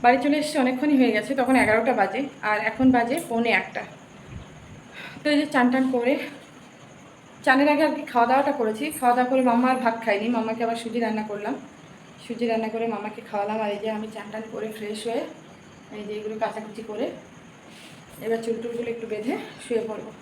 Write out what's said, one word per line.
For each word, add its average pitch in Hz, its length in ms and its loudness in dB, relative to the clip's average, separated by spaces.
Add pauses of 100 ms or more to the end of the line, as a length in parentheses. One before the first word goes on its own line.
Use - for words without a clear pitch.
বাড়ি 247 200 8
চলে 294 180 4
এসেছি 302 220 -2
অনেকক্ষণই 262 380 2
হয়ে 233 140 6
গেছে, 214 240 0
তখন 269 240 4
এগারোটা 226 360 4
বাজে, 196 220 2 (280)
আর 214 80 2 (120)
এখন 262 160 0 (100)
বাজে 240 200 2 (140)
পৌনে 233 220 0 (100)
একটা। - 200 -8 (1400)
তো - 120 -4
এই 294 80 6
যে 302 120 0
চান 254 180 6
টান 262 140 2 (100)
করে, 240 180 2 (1300)
চানের 277 280 6
আগে 294 140 4
আর 277 100 0
কি - 140 -8
খাওয়া 233 200 4
দাওয়াটা 277 280 4
করেছি। 220 260 0 (140)
খাওয়া 247 160 4
দাওয়া 247 160 2
করে 262 180 4
মাম্মা 240 240 4
আর 247 100 0
ভাত 233 200 0
খায়নি, 214 320 0
মাম্মাকে 226 320 -2
আবার 233 160 -2
সুজি 233 220 -4
রান্না 214 260 -2
করলাম, 208 240 -4 (680)
সুজি 233 260 -4
রান্না 220 220 0
করে 226 200 -2
মামাকে 208 360 -8
খাওয়ালাম। 208 340 -2
আর 208 120 -2
এই 202 80 -8
যে 220 140 -2
আমি 220 180 -6
চান 208 180 -12
টান 220 100 -8 (100)
করে 214 140 -6 (100)
ফ্রেশ 214 300 -8
হয়ে 240 140 -2 (760)
এই 208 100 -10
যে 214 120 -8
এগুলো 214 240 -8
কাচাকুচি 214 460 -8
করে 214 160 -4 (1200)
এবার 226 180 -2
চুল 226 180 -2
টুলগুলো 233 340 -6
একটু 226 160 -10
বেঁধে 214 220 -4 (300)
শুয়ে 226 260 -2
পড়বো। 214 200 -10 (120)